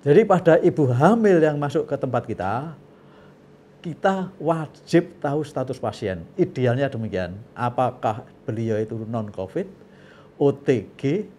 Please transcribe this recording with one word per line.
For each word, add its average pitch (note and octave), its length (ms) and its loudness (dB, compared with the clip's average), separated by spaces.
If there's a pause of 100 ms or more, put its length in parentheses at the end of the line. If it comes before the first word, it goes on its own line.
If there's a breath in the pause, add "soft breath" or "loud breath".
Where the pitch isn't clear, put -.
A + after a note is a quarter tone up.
Jadi D3+ 240 6
pada F3 320 4
ibu D#3+ 320 4
hamil F#3 480 4
yang D3+ 240 2
masuk D3 240 -2
ke C#3 160 -6
tempat A#2+ 240 -4
kita, A2 480 -6 (1080 loud breath)
kita F#3 560 -2
wajib E3 720 0 (160)
tahu D3 160 0
status C3+ 400 -6
pasien. G2+ 400 -4 (160)
Idealnya C3 560 0
demikian, F#2+ 400 -6 (240)
apakah A#2+ 720 -4 (160)
beliau A2+ 320 -4
itu A2 160 -4 (160)
non-covid, A2 560 -6 (720 loud breath)
O C#3 160 2
T C3 320 -2 (160)
G D#3+ 240 -2 (140)